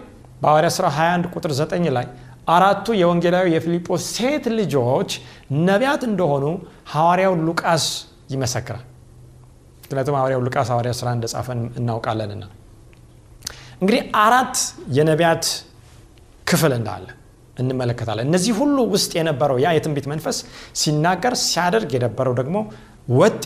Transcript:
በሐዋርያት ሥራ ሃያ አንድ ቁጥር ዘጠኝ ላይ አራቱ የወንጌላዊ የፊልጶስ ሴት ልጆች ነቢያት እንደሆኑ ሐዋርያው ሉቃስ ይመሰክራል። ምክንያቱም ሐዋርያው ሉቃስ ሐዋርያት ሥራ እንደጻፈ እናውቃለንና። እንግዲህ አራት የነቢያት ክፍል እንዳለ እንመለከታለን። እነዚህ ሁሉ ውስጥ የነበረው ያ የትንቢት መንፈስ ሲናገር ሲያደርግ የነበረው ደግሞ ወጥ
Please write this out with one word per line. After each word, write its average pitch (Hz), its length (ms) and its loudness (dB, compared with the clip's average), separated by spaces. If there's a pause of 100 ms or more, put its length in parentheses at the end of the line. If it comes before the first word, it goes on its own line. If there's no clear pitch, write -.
(380)
በሐዋርያት 151 360 4
ሥራ 185 160 0
ሃያ 156 200 2
አንድ 175 200 0
ቁጥር 165 220 -6
ዘጠኝ 160 360 -2
ላይ 123 180 -2 (420)
አራቱ 190 460 4
የወንጌላዊ 175 540 4
የፊልጶስ 170 600 0
ሴት 254 420 -2
ልጆች 156 600 0 (500)
ነቢያት 214 420 2
እንደሆኑ 180 400 0 (440)
ሐዋርያው 180 520 2
ሉቃስ 165 460 0 (440)
ይመሰክራል። 127 540 -4 (960)
ምክንያቱም 135 360 -2
ሐዋርያው 131 260 0
ሉቃስ 123 280 -2
ሐዋርያት 120 280 -2
ሥራ 123 140 -4
እንደጻፈ 117 360 -4 (280)
እናውቃለንና። 113 680 -4 (1300)
እንግዲህ 202 260 2 (160)
አራት 240 380 4 (380)
የነቢያት 160 520 2 (1040)
ክፍል 156 260 2
እንዳለ 98 340 -6 (500)
እንመለከታለን። 120 680 -2
እነዚህ 180 280 2
ሁሉ 285 240 2 (100)
ውስጥ 190 260 0
የነበረው 147 440 0
ያ 139 140 4
የትንቢት 151 360 0
መንፈስ 160 300 -4 (360)
ሲናገር 175 640 0
ሲያደርግ 180 520 0
የነበረው 123 420 0
ደግሞ 135 240 -2 (520)
ወጥ 147 360 4